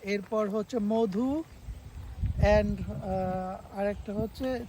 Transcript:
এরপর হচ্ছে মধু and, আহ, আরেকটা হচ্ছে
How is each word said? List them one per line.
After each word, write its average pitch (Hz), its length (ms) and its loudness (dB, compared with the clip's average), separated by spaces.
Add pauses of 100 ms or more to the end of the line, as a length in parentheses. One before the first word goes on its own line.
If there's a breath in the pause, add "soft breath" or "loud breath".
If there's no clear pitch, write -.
এরপর 202 480 0
হচ্ছে 214 300 0
মধু 226 640 2 (920)
and, 208 440 6
আহ, 185 960 -4
আরেকটা 202 340 -2
হচ্ছে 240 540 -4